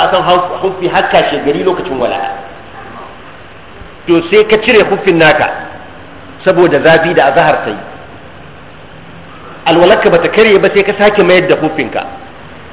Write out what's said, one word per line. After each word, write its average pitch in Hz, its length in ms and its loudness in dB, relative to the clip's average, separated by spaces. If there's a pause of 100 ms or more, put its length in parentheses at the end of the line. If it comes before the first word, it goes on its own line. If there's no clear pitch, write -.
akan 180 140 0
huf-, 180 280 0 (100)
huffi 180 260 -4
har 175 240 -2
kashe 151 340 0
gari 147 180 -2
lokacin 135 360 -4
walaha. 98 320 -4 (1800)
To 170 220 2
sai 214 160 4
ka 214 160 2
cire 214 280 2
huffin 180 280 0
naka 151 300 2 (960)
saboda 165 380 2
zafi 160 320 2
da 147 160 2
azahar 156 360 2
ta 117 40 -6
yi. 101 80 -8 (1900)
Alwalarka 175 440 2
bata 170 200 2
karye 214 300 4
ba 185 140 2
sai 196 100 2
ka 196 140 -4
sake 208 260 2
mayar 180 240 2
da 151 80 2
huffinka. 117 460 -4 (720)